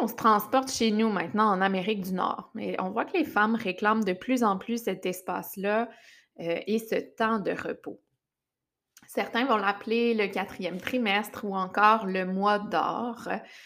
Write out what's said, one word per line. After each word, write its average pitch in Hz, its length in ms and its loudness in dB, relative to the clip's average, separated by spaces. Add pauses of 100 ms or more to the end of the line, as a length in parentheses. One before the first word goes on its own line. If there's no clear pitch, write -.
on 214 80 2
se - 60 -10
transporte 240 540 2
chez 226 220 0
nous 214 180 2
maintenant 202 400 2
en 190 120 2
Amérique 190 400 0
du 185 120 -4
Nord, 190 460 -2
et 196 220 -4
on 185 100 -2
voit 226 140 -2
que - 120 -4
les 330 80 2
femmes 214 300 2
réclament 214 480 0
de 190 120 0
plus 247 280 0
en 202 160 4
plus 226 240 -4
cet 190 240 -2
espace-là, 190 800 -2 (520)
euh, 165 260 -2
et 220 140 2
ce 214 160 -4
temps 220 420 -2
de 165 140 -2
repos. - 480 -8 (1080)
Certains 233 380 -2
vont 247 140 4
l'appeler 220 540 2
le 214 140 2
quatrième 185 540 -4
trimestre 220 640 -2
ou 196 100 -4
encore 202 520 4
le 190 200 0
mois 196 320 2
d'or, 208 720 -2 (380)